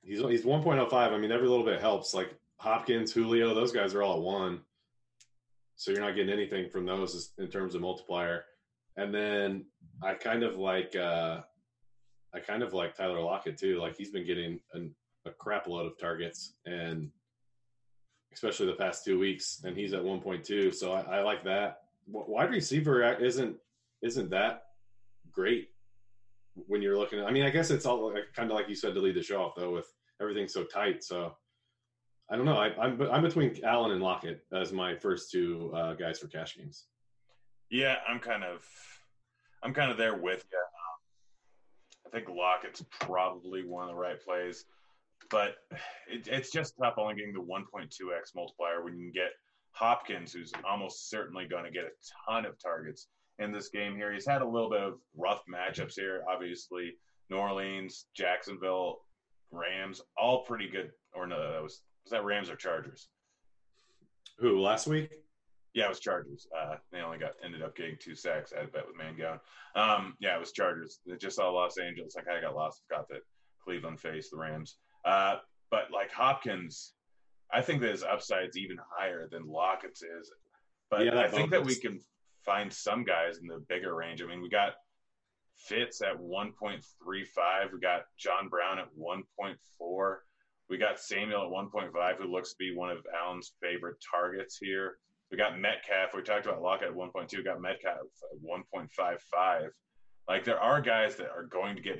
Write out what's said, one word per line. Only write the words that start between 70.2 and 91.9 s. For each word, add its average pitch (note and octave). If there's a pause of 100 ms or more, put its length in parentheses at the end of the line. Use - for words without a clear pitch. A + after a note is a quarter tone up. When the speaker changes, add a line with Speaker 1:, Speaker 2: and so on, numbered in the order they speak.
Speaker 2:
it E2+
was E2+
Chargers. E2
They F2+
just F#2+
saw F#2
Los F2+
Angeles. F2
I E2+
kinda F2
got D2+
lost. D2+
Forgot D2
that C#2 (420)
Cleveland D#2+
faced D#2+
the D2+
Rams. D#2 (280)
Uh, G2 (340)
but, A2
like, G2+
Hopkins, A2 (600)
I B2
think D3
that A2+
his F2+
upside's F#2
even F#2 (120)
higher E2+
than E2
Lockett's F2+
is. E2 (580)
But G#2+
Speaker 1:
Yeah, B2
that B2
Speaker 2:
I -
think D#3
that E3+
we C3
Speaker 1:
Lockett's A#2+
Speaker 2:
can G#2 (440)
find G2+
some A2
guys E2+
in E2+
the D#2+
bigger F2+
range. E2
I -
mean, F2
we F2+
got G2+ (800)
Fitz A#2+
at F#2+
one F#2+
point G2+ (200)
three F#2+
five. F#2
We F#2
got F2 (120)
John F#2
Brown F#2
at F2+
one F2 (160)
point G2 (200)
four. F#2+ (460)
We F#2
got G2+
Samuel G#2
at F2
one G2
point F#2